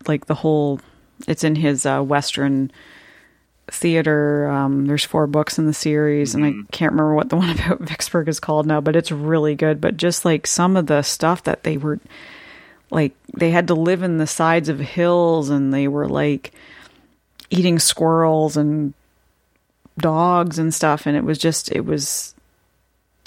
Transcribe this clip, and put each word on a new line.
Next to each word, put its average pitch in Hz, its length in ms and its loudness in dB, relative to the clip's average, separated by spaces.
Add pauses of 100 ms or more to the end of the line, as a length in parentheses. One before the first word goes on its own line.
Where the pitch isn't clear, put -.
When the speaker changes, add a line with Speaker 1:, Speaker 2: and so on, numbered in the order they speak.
Speaker 1:
like, 147 200 -2
the 151 80 -2
whole, 147 440 0 (480)
it's 160 160 -2
in 156 120 2
his, 143 300 0
uh, 139 160 0
Western 139 680 0 (1000)
theater, 151 760 2
um, 139 380 0
there's 143 180 0
four 156 200 0
books 151 320 0
in 160 100 2
the 151 60 2
series, 147 640 0
and 147 100 2
I 147 60 2
Speaker 2:
Mm-hmm. 104 100 -6 (100)
Speaker 1:
can't 160 200 0
remember 151 240 2
what 151 140 0
the 165 80 0
<laughs> - 0 -
one 180 120 2
about 165 300 -2
Vicksburg 156 480 -4
is 156 120 -2
called 151 280 0
now, 151 140 2
but 156 140 2
it's 165 160 0
really 151 440 0
good. 156 260 0
But 165 160 0
just, 170 280 -2
like, 160 220 0
some 180 300 2
of 165 100 0
the 147 140 2
stuff 165 440 0
that - 180 -2
they 156 140 -2
were, 147 220 -4 (920)
like, 147 220 0 (200)
they 165 180 0
had 170 160 2
to 175 80 2
live 175 280 0
in 175 140 -2
the 151 100 -2
sides 165 400 0
of 143 120 -4
hills, 170 680 0
and 139 240 0
they 139 140 0
were, 143 220 -2
like, 143 420 -2 (1000)
eating 175 300 2
squirrels 160 800 2
and 151 360 0 (1040)
dogs 170 640 0
and 160 140 0
stuff, 151 320 0
and 147 100 0
it - 80 0
was 156 140 -2
just, - 340 -2
it - 140 -4
was, - 480 -6 (920)